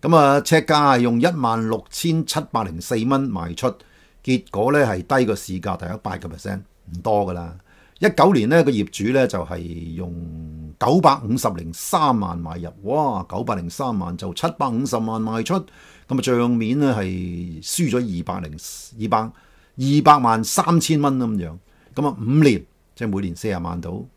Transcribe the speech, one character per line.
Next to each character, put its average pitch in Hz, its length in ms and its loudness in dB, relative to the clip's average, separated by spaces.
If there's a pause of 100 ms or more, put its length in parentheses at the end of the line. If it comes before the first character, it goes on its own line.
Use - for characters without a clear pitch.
咁 165 160 4
啊， 143 240 6
尺 160 240 4
價 147 320 4
係 120 40 4
用 117 200 2
一 123 60 2
萬 113 420 0
六 - 220 -4
千 160 340 -2
七 - 140 -4 (140)
百 113 120 0
零 85 160 -8
四 123 140 -4
蚊 135 360 0
賣 85 240 -6
出， 123 180 -2 (500)
結 117 280 0
果 107 220 0
呢 147 140 4
係 92 160 -2
低 127 240 2
過 104 80 0
市 - 260 -8
價 92 160 -6
大 85 120 -10
約 104 140 -10
八 95 160 -6
個 85 100 -12
percent， 95 320 -10 (320)
唔 87 80 -10
多 104 260 2
㗎 90 60 -6
啦。 85 240 -10 (420)
一 196 120 2
九 170 220 6
年 117 160 2
呢， 165 140 6
個 147 80 4
業 104 200 0
主 107 220 -2
呢 131 140 4
就 95 180 -4
係 87 140 -8 (360)
用 80 840 -10
九 143 220 4
百 139 240 4
五 110 120 0
十 123 140 -2
零 85 240 -8
三 143 460 0
萬 87 180 -4
買 82 200 -8
入， 82 120 -10 (120)
哇， 120 460 -2
九 98 140 -4
百 113 140 -2
零 85 120 -6
三 120 300 -4
萬 87 180 -6
就 92 180 -8
七 - 120 -4 (100)
百 139 120 -2
五 123 180 -2
十 123 100 -2
萬 113 240 -2
賣 110 220 -4
出， 175 120 -2
咁 185 60 0
啊， - 560 -10
帳 120 300 2
面 120 320 0
呢 139 180 2
係 101 80 -2 (560)
輸 165 300 -2
咗 117 60 0
二 123 260 -2
百 92 240 -6
零， 76 100 -14 (460)
二 113 60 -4
百， 110 100 2
二 131 840 -2
百 147 200 10
萬 113 200 4
三 170 360 2
千 156 220 0
蚊 135 160 2
咁 123 80 0 (180)
樣。 82 140 -10 (340)
咁 143 140 -2
啊， 139 140 -2
五 113 40 -6
年， 135 400 4 (300)
即 120 100 -8
係 110 40 -2
每 98 140 -2
年 87 120 -6
四 110 160 -6
十 90 80 -2
萬 85 220 -6
到。 87 200 -8 (160)